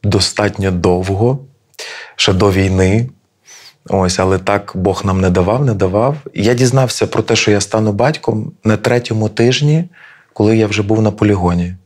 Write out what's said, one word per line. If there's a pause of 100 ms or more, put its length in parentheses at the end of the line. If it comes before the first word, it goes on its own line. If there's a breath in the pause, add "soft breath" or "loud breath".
достатньо
довго, (760 loud breath)
ще
до
війни. (800 loud breath)
Ось,
але
так
Бог
нам
не
давав,
не
давав. (180)
Я
дізнався
про
те,
що
я
стану
батьком, (120)
на
третьому
тижні, (480 loud breath)
коли
я
вже
був
на
полігоні. (120)